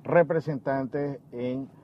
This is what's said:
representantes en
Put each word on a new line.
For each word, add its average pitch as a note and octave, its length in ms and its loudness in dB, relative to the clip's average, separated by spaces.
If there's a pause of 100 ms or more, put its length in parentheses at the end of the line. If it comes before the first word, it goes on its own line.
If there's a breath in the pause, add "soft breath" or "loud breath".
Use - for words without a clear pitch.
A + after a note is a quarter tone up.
representantes C#3+ 1160 0 (140)
en B2+ 360 -4 (160 loud breath)